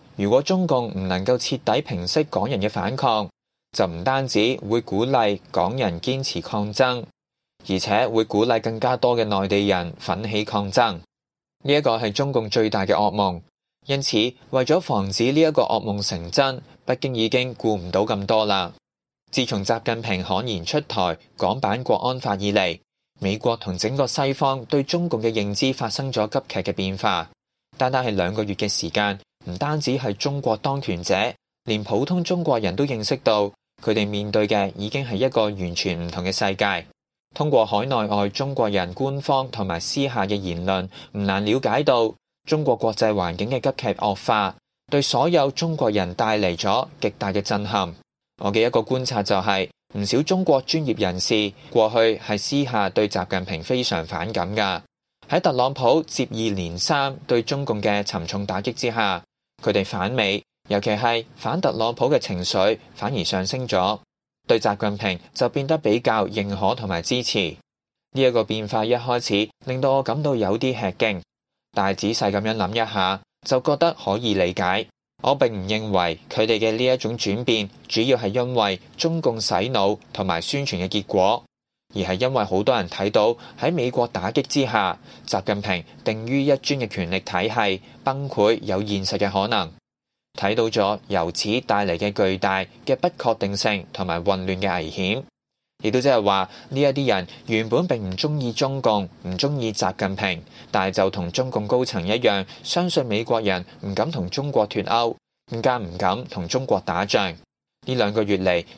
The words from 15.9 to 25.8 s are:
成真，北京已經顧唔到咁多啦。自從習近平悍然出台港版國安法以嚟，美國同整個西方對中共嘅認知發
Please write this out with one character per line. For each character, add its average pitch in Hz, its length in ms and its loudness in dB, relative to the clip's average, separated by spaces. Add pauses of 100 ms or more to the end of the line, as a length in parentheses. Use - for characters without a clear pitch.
成 85 240 -6
真， 135 320 0 (240)
北 127 140 0
京 131 160 -4
已 113 120 2
經 127 280 0
顧 107 200 0
唔 90 140 -6
到 92 160 4
咁 101 180 -2
多 110 220 4
啦。 95 260 0 (580)
自 127 140 0
從 101 200 -2
習 113 200 0
近 117 180 -2
平 95 220 -2
悍 95 200 -2
然 98 200 -4
出 147 160 0
台 90 360 -2 (200)
港 104 240 0
版 113 240 -2
國 113 120 4
安 127 220 -2
法 107 160 -2
以 101 180 0
嚟， 92 280 2 (400)
美 101 180 -2
國 117 200 0
同 90 200 -6
整 113 160 -2
個 139 100 2
西 135 280 0
方 135 320 0
對 143 180 0
中 175 260 -2
共 113 140 -2
嘅 117 80 2
認 101 240 0
知 135 180 2
發 123 160 -4